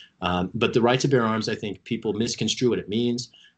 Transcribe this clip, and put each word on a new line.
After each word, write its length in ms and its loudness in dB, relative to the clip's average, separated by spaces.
Um, 320 0
but 180 0
the 80 4
right 200 4
to 80 0
bear 160 4
arms, 240 0
I 60 -2
think 300 -8
people 300 -4
misconstrue 560 0
what 80 2
it 100 -8
means. 420 -2